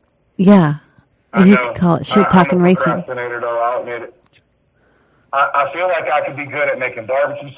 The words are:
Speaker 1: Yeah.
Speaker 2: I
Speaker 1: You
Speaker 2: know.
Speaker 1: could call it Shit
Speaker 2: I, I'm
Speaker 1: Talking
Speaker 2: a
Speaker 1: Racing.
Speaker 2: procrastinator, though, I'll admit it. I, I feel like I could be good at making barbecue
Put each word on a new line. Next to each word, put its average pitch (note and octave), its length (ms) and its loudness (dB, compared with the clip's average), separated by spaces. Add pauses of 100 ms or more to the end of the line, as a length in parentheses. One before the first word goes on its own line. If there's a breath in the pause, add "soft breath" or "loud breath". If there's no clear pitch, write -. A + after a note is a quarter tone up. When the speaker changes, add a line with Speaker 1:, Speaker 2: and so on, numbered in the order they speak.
(360)
Speaker 1:
Yeah. F3+ 380 6 (580)
Speaker 2:
I G3 120 4
Speaker 1:
You G3+ 100 8
Speaker 2:
know. - 140 2
Speaker 1:
could - 80 -10
call F3 200 2
it - 100 -8
Shit - 120 0
Speaker 2:
I, G3+ 60 4
I'm - 60 -2
Speaker 1:
Talking F3+ 300 4
Speaker 2:
a - 20 2
Speaker 1:
Racing. F3+ 220 4
Speaker 2:
procrastinator, B2 560 -6
though, A#2+ 220 -4
I'll A#2+ 180 -2
admit A#2 220 -10
it. A#2 120 -18 (1160)
I, C#3 160 0 (220)
I - 40 -12
feel F3 140 -2
like E3 220 -4
I D3 160 0
could C3+ 100 -10
be C#3+ 80 -10
good C#3+ 240 -4
at B2+ 100 -4
making B2 280 -8
barbecue C#3+ 520 -4